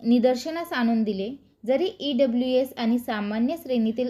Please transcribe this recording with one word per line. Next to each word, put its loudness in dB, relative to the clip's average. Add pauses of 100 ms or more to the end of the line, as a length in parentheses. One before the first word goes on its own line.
निदर्शनास 2
आणून 2
दिले, -4 (360)
जरी 2 (100)
ईडब्ल्यूएस 0
आणि 0
सामान्य -2
श्रेणीतील -2